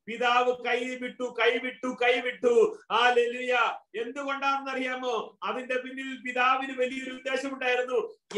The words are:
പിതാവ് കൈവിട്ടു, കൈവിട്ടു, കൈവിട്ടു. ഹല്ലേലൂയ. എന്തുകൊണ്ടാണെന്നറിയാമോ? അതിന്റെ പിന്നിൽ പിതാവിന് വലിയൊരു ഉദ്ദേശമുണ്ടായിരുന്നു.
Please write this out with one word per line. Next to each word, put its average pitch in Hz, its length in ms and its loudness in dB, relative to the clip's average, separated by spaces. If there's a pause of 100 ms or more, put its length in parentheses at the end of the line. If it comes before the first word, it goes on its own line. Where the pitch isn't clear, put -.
പിതാവ് 240 600 2
കൈവിട്ടു, 247 580 -4
കൈവിട്ടു, 247 800 0
കൈവിട്ടു. 247 760 4 (120)
ഹല്ലേലൂയ. 240 880 2 (240)
എന്തുകൊണ്ടാണെന്നറിയാമോ? 262 1400 -4
അതിന്റെ 247 320 -4
പിന്നിൽ 262 520 -8
പിതാവിന് 262 500 2
വലിയൊരു 254 320 -2
ഉദ്ദേശമുണ്ടായിരുന്നു. 254 1080 -2 (220)